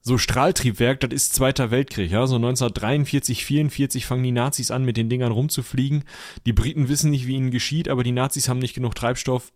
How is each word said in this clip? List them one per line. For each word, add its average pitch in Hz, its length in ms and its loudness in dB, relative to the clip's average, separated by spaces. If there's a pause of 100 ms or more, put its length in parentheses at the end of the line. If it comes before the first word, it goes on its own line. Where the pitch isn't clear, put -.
so 123 160 2
Strahltriebwerk, 127 840 2
das 120 100 -2
ist - 220 -2
Zweiter 131 380 2
Weltkrieg, 120 380 0
ja, 110 160 2
so 127 140 2
neunzehnhundertdreiundvierzig, 127 1040 0
vierundvierzig 143 640 0
fangen 127 180 -2
die 127 80 0
Nazis 123 400 0
an, 131 140 0
mit 120 100 0
den 113 140 0
Dingern 123 240 0
rumzufliegen. 139 720 0 (400)
Die 117 80 2
Briten 131 340 2
wissen 147 240 2
nicht, 127 160 0
wie 131 80 -2
ihnen 131 160 0
geschieht, 139 380 -2
aber 123 160 0
die 123 80 0
Nazis 131 340 0
haben 127 120 0
nicht 127 140 -4
genug 123 220 -4
Treibstoff, 123 600 -2